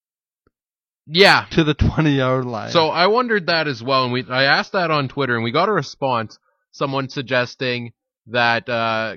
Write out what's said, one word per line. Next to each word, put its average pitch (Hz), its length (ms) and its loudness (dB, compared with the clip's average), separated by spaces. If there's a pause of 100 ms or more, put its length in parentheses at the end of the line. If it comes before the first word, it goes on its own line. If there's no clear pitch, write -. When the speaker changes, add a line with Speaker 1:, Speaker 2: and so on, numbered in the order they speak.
(1080)
Speaker 1:
Yeah. 156 440 4
Speaker 2:
to 165 140 2
the 147 100 2
twenty-yard 131 720 0
line? 113 240 -8
Speaker 1:
So 160 180 2
I 165 200 2
wondered 220 400 0
that 160 200 0
as 113 140 -6
well, 131 220 2
and 123 80 -2
we, 127 140 -2
I 127 180 0
asked 160 280 0
that 175 180 0
on 143 180 0
Twitter, 127 260 -2
and 113 100 0
we 117 60 -2
got 165 180 2
a 220 40 0
response, 131 680 -4 (340)
someone 135 360 -4
suggesting 123 840 -4 (380)
that, 117 380 0
uh, 113 480 -2